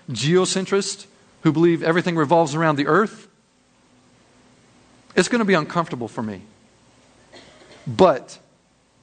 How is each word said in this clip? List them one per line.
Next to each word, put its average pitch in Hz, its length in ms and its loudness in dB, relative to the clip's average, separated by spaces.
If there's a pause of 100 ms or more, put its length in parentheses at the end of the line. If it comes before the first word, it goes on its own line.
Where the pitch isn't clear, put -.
geocentrists 185 960 -2 (360)
who 160 100 2
believe 165 320 2
everything 170 320 0
revolves 160 400 2
around 156 220 0
the 147 100 -2
earth, 190 400 -2 (1900)
it's 180 100 2
gonna 233 160 0
be 190 100 2
uncomfortable 151 540 -4
for 117 160 -10
me. 98 200 -10 (1400)
But 139 540 0 (640)